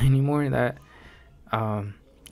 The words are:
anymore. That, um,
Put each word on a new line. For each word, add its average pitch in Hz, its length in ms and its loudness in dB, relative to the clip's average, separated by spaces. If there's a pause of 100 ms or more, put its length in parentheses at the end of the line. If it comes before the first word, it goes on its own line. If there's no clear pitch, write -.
anymore. 139 440 2
That, 123 300 -2 (720)
um, 104 420 -4 (380)